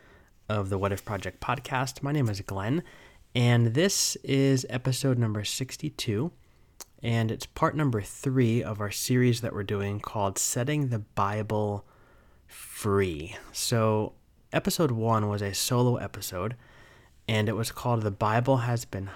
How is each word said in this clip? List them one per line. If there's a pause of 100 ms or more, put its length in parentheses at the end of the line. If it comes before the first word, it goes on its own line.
(480)
of
the
What
If
Project
podcast.
My
name
is
Glenn, (500)
and
this
is
episode
number
sixty-two, (680)
and
it's
part
number
three
of
our
series
that
we're
doing
called
Setting
the
Bible (640)
Free. (160)
So (400)
episode
one
was
a
solo
episode, (720)
and
it
was
called
The
Bible
Has
Been